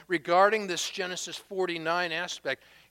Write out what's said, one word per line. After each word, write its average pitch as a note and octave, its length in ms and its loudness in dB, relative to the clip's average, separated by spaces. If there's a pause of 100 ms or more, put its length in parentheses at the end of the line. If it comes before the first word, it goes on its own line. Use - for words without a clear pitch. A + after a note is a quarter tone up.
regarding F#3+ 600 4
this E3+ 240 -4
Genesis F3+ 440 -6
forty-nine F3 760 -2
aspect. D#3+ 520 -4 (280)